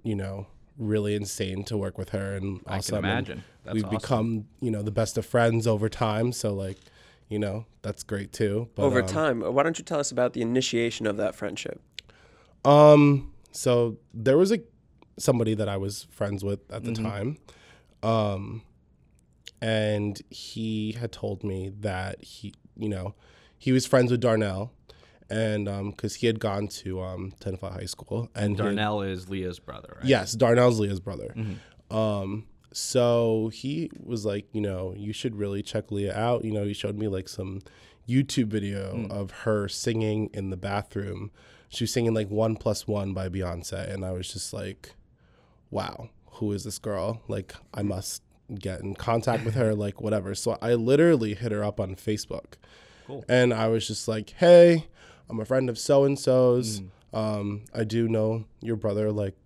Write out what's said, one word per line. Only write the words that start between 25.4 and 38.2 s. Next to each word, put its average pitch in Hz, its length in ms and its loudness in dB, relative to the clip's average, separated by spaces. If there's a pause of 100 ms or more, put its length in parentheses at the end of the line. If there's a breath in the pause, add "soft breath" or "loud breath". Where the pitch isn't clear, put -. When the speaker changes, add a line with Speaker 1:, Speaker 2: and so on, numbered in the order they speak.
Speaker 1:
um, 98 240 -6
'cause - 240 -6
he 120 100 -2
had 110 140 0
gone 101 280 -2
to, 92 320 -8
um, 92 400 -8
Tenafly 92 320 -8
High 92 140 -10
School, - 480 -8
and 104 220 -2
he - 0 -
had 104 80 0
Speaker 2:
Darnell 104 380 0
is 92 260 -6
Leah's 92 320 -6
brother, - 360 -16
right? - 80 -12
Speaker 1:
Yes, 117 280 2
Darnell's 120 480 6
Leah's 101 200 -2
brother. - 360 -10
Speaker 2:
Mm-hmm. - 600 -10
Speaker 1:
Um, 104 500 -2 (260)
so 117 800 2
he 147 380 -6 (120)
was 110 220 -6
like, 104 280 -2
you 110 80 -4
know, 95 360 -4
"You 104 160 -8
should 110 240 -6
really 101 260 -4
check - 300 -6
Leah 101 240 -2
out." 117 280 0
You 113 80 -4
know, 104 120 -2
he 104 80 -2
showed 104 260 -6
me, 107 80 -2
like, 95 220 -4
some 95 320 -8 (480 soft breath)
YouTube 127 400 2